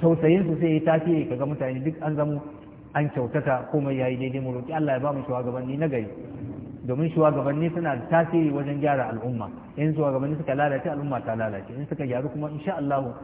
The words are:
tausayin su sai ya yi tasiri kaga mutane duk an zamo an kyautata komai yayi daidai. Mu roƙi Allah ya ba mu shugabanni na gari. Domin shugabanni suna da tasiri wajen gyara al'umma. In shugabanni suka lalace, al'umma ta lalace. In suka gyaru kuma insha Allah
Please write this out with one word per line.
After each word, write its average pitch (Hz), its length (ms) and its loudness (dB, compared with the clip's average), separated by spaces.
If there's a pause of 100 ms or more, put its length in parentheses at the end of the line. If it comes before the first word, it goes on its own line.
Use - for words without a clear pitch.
tausayin 165 440 6
su 160 140 0
sai 170 80 4
ya 160 60 4
yi 156 80 4
tasiri 160 480 2
kaga 123 160 -2
mutane 135 380 -2
duk 156 180 -2
an 151 140 -2
zamo 147 260 0 (520)
an 147 180 2
kyautata 127 600 0
komai 139 260 0
yayi 127 200 0
daidai. 131 240 -4
Mu 131 180 -4
roƙi 127 160 -8
Allah 151 180 2
ya 127 60 2
ba 143 140 0
mu 135 100 -4
shugabanni 127 540 -4
na 160 100 2
gari. 120 200 0 (800)
Domin 135 260 0
shugabanni 151 600 4
suna 165 220 -2
da 165 280 4
tasiri 165 280 4
wajen 143 280 -2
gyara 139 300 2
al'umma. 113 400 -4 (260)
In 151 180 2
shugabanni 143 440 0
suka 151 180 -2
lalace, 139 340 2
al'umma 143 320 -2
ta 113 140 -4
lalace. 107 400 -4
In 143 140 -8
suka 147 160 -4
gyaru 127 260 -2
kuma 151 180 -6
insha 151 280 -4
Allah 139 360 0 (100)